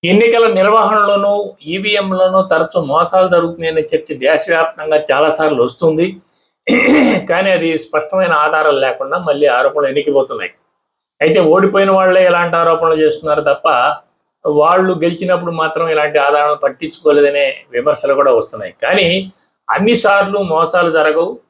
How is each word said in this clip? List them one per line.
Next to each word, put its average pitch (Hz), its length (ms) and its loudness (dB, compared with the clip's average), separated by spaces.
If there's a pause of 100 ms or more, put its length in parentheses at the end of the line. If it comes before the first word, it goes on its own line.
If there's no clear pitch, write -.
ఎన్నికల 226 500 4
నిర్వహణలోనూ, 202 800 2 (340)
ఈవీఎంలోనూ 190 760 0
తరచూ 165 420 0
మోసాలు 170 440 0
జరుగుతున్నాయనే 165 540 -2
చర్చ 156 260 -4 (100)
దేశవ్యాప్తంగా 156 840 -2
చాలాసార్లు 151 580 0
వస్తుంది. 160 440 -2 (600)
<clears throat> 240 640 2
కానీ 190 200 0
అది 165 180 0 (100)
స్పష్టమైన 170 540 -2
ఆధారాలు 151 480 2
లేకుండా 135 380 -4
మళ్ళీ 147 280 0
ఆరోపణలు 135 440 0
ఎనికిపోతున్నాయి. 135 600 -2 (680)
అయితే 160 200 2
ఓడిపోయిన 196 500 2
వాళ్ళే 185 360 2
ఇలాంటి 175 300 0
ఆరోపణలు 165 400 0
చేస్తున్నారు 151 460 0
తప్ప, - 260 -2 (760)
వాళ్ళు 170 500 2
గెలిచినప్పుడు 170 580 -2
మాత్రం 160 360 -4
ఇలాంటి 151 300 0
ఆధారాలను 147 440 0
పట్టించుకోలేదనే 143 840 0 (240)
విమర్శలు 139 440 -2
కూడా 135 180 2
వస్తున్నాయి. 107 480 -4
కానీ 175 280 0 (600)
అన్నిసార్లు 202 720 0
మోసాలు 165 480 0
జరగవు 160 420 0 (180)